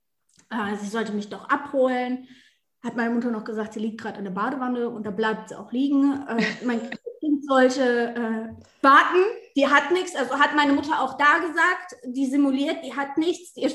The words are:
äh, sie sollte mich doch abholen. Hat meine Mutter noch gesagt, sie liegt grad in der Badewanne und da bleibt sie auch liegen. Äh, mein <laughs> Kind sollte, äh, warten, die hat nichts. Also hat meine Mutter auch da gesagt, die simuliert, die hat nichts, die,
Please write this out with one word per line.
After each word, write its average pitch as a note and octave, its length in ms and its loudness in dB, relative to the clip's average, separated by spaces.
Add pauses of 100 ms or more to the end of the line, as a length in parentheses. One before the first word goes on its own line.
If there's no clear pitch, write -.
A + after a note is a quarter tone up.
(500)
äh, G#3 280 -4
sie G3+ 100 -8
sollte G#3 260 -4
mich G#3 160 -6
doch - 200 -14
abholen. B3+ 800 0 (560)
Hat A3+ 120 -8
meine A#3 180 0
Mutter A#3+ 160 0
noch A3 140 -4
gesagt, G#3+ 300 -6
sie A3+ 60 -8
liegt A3 220 -6
grad G#3 160 -8
in G3+ 60 -8
der F#3+ 80 -6
Badewanne B3 580 -2
und G#3+ 160 -8
da A3 60 -6
bleibt G#3+ 380 -2
sie - 60 -12
auch G#3 160 -14
liegen. C#4 560 2
Äh, A3+ 160 0 (220)
mein A#3 160 -2
<laughs> - 380 -12
Kind D4 260 0
sollte, B3+ 680 4
äh, A3+ 480 -6 (200)
warten, D4 360 6 (360)
die C4+ 120 4
hat C#4+ 240 4
nichts. F4+ 240 0
Also C4+ 240 -2
hat D4 160 4
meine D4 180 4
Mutter C#4+ 280 0
auch B3+ 160 -4
da D4 220 6
gesagt, E4+ 560 0 (100)
die C4 200 -2
simuliert, C#4 580 0
die C4 120 -10
hat C#4 240 -4
nichts, E4 340 -2
die, - 220 -2